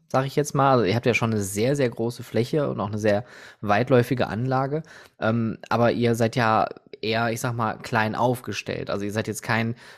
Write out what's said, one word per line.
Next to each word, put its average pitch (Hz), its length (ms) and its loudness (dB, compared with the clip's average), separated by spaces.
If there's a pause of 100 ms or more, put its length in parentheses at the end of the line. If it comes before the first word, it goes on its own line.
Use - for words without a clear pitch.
sag 135 160 0
ich 135 100 -8
jetzt 147 180 -2
mal. 135 200 4
Also 117 120 4
ihr 95 100 2
habt 120 100 -2
ja 120 80 4
schon 113 180 0
eine 110 100 0
sehr, 104 360 0
sehr 131 120 0
große 117 340 -6
Fläche 127 460 0
und 127 120 -6
auch 98 60 -2
eine 104 100 -6
sehr 104 260 2 (380)
weitläufige 120 680 2
Anlage. 131 560 -2 (360)
Ähm, 113 380 0 (120)
aber 117 220 4
ihr 117 240 2
seid 117 200 0
ja 110 320 4 (320)
eher, 113 300 -2
ich 117 120 -4
sag 123 120 -4
mal, 113 240 -2
klein 110 380 0
aufgestellt. 107 760 -4
Also 101 160 -4
ihr 101 60 -4
seid 107 160 -2
jetzt 107 160 -6
kein 113 320 0 (220)